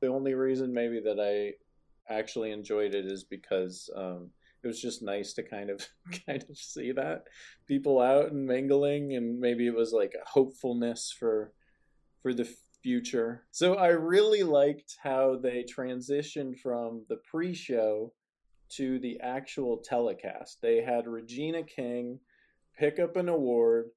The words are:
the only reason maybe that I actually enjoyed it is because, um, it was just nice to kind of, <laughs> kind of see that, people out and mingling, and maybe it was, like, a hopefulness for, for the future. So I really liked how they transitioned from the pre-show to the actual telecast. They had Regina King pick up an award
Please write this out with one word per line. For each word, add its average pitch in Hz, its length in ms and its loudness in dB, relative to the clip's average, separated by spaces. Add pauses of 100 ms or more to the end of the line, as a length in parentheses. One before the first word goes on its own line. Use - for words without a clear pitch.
the 131 60 0
only 135 260 0
reason 131 400 0
maybe 117 260 -2
that 104 220 0
I 104 320 0 (600)
actually 110 380 -4
enjoyed 104 420 -2
it 98 120 -2
is 95 180 -8
because, 92 720 -6
um, 90 360 -10 (320)
it 123 40 -4
was 113 140 -8
just 120 220 -8
nice 101 300 -6
to 120 100 -8
kind 101 260 -10
of, 98 160 -8 (200)
<laughs> 180 200 -14
kind 135 240 -6
of 143 80 -20
see 127 360 -8
that, 143 320 -4 (420)
people 139 320 4
out 139 320 6
and 139 160 -4
mingling, 143 640 2
and 120 260 -2
maybe 120 280 2
it 117 80 0
was, 113 160 2
like, 104 240 2
a - 140 -10
hopefulness 120 880 0
for, 110 320 0 (680)
for 127 120 -2
the 117 140 -2 (340)
future. 120 720 -2
So 180 240 4
I 185 120 4
really 190 560 6
liked 147 600 2
how 131 340 2
they 123 280 -2
transitioned 131 920 -6
from 117 500 -6
the 113 80 -4 (120)
pre-show 120 840 -2 (580)
to 131 280 -2
the 120 200 -8
actual 127 640 -4
telecast. - 800 -4
They 117 200 4
had 120 260 0
Regina 123 560 -6
King 123 560 -6 (580)
pick 151 220 0
up 175 180 0
an 175 100 0
award 117 680 4